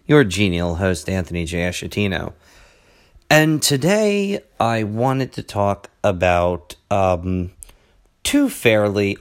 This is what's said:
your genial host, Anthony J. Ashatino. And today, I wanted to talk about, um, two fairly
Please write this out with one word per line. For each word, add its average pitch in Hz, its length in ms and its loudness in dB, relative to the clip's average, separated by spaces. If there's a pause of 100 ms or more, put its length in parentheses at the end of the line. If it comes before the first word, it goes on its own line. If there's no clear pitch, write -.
your 147 180 6
genial 87 500 0
host, 92 340 -2
Anthony 87 360 -4
J. 85 140 -6
Ashatino. 90 760 -4 (1000)
And 156 320 4
today, 202 760 0 (180)
I 113 240 0
wanted 123 520 -2
to - 100 -10
talk 101 440 -2 (140)
about, 90 720 0 (160)
um, 92 640 -2 (720)
two 285 260 2
fairly 104 720 2